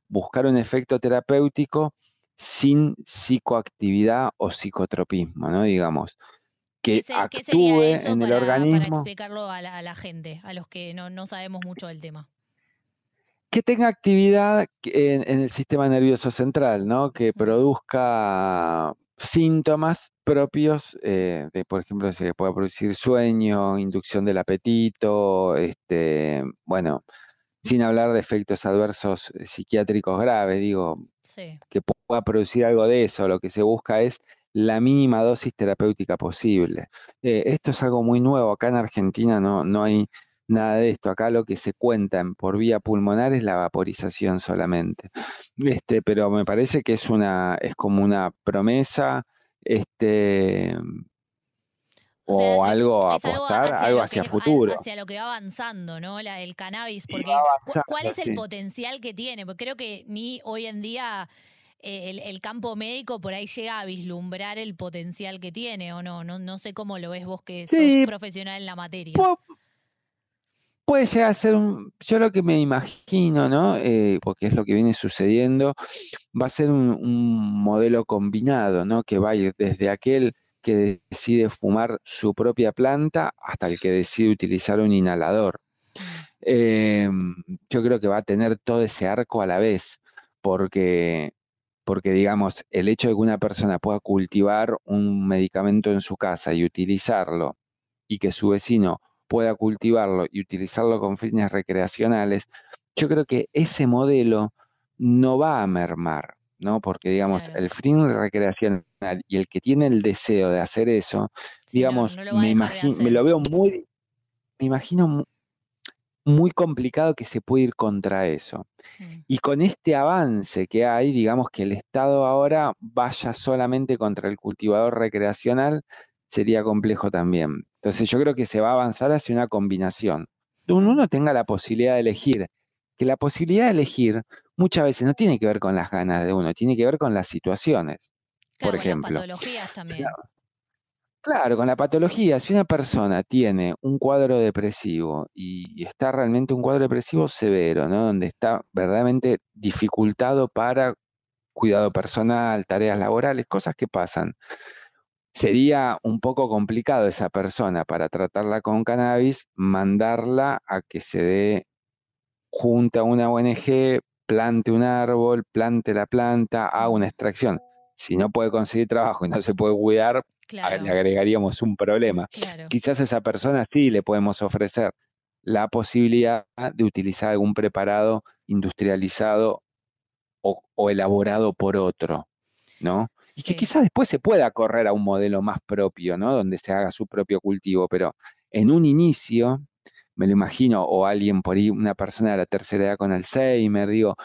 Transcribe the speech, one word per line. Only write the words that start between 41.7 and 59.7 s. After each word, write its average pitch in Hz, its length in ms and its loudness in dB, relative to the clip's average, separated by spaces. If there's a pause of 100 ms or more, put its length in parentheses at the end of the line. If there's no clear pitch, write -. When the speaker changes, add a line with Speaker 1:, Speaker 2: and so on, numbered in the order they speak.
Speaker 1:
cuenta 107 460 0
en, 90 160 -6
por 98 220 -2
vía 113 240 2
pulmonar 107 500 0
es 131 100 0
la 101 140 -2
vaporización 92 840 -4
solamente. 87 680 -4 (480)
Este, 123 440 0
pero 104 280 2
me 104 140 2
parece 117 400 0
que 113 100 0
es - 160 -4
una, 95 520 0
es - 140 -4
como 101 280 0
una 98 280 2 (120)
promesa, 131 800 0 (400)
este, 98 1120 0 (1500)
Speaker 2:
O 98 120 0
sea, 95 180 4
Speaker 1:
o - 20 6
Speaker 2:
lo, 95 80 4
Speaker 1:
algo 107 460 2
a 82 60 2
Speaker 2:
es - 80 -4
algo 87 200 -2
Speaker 1:
apostar, 113 180 0 (100)
Speaker 2:
hacia 98 140 0
Speaker 1:
algo 123 100 4
Speaker 2:
lo 113 60 2
Speaker 1:
hacia 107 180 -4
Speaker 2:
que, - 60 -4
a-, - 40 -12
Speaker 1:
futuro. 110 480 2
Speaker 2:
hacia - 160 -12
lo 202 100 -12
que 202 100 -12
va 208 80 -8
avanzando, 202 760 -12
¿no? 196 220 -12
La, 196 200 -12
el 180 140 -16
cannabis, 208 520 -12
Speaker 1:
Y - 40 -16
Speaker 2:
porque 170 200 -6
Speaker 1:
va 143 100 2 (240)
Speaker 2:
¿cu-, 156 220 -4
cuál 120 160 -6
Speaker 1:
avanzando, 113 80 -4
Speaker 2:
es - 80 -12
el 339 60 -6
Speaker 1:
sí. 113 100 -6
Speaker 2:
potencial 240 640 -12
que 226 120 -14
tiene? 220 320 -12
Porque 185 200 -12
creo 262 100 -10